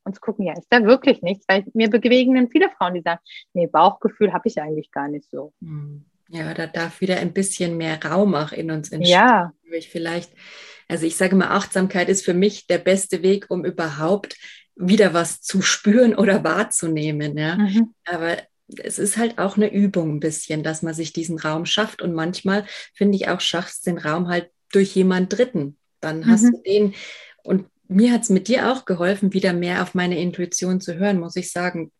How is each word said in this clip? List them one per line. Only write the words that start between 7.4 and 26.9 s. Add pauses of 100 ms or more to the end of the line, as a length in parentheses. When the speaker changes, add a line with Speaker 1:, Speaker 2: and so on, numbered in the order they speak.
Speaker 2:
mehr
Raum
auch
in
uns
entstehen.
Speaker 1:
Ja. (160)
Speaker 2:
Wo
ich
vielleicht, (560)
also
ich
sage
immer,
Achtsamkeit
ist
für
mich
der
beste
Weg,
um
überhaupt (400)
wieder
was
zu
spüren
oder
wahrzunehmen,
ja.
Speaker 1:
Mhm. (120)
Speaker 2:
Aber (400)
es
ist
halt
auch
eine
Übung
ein
bisschen,
dass
man
sich
diesen
Raum
schafft.
Und
manchmal, (280)
finde
ich,
auch
schaffst
den
Raum
halt (220)
durch
jemand
Dritten. (220)
Dann
hast
Speaker 1:
Mhm.
Speaker 2:
du
den. (500)